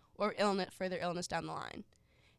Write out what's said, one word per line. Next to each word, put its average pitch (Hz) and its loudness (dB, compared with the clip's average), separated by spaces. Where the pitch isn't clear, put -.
or 208 2
illness, 196 4
further 185 0
illness 175 0
down 165 -2
the 160 -6
line. - -8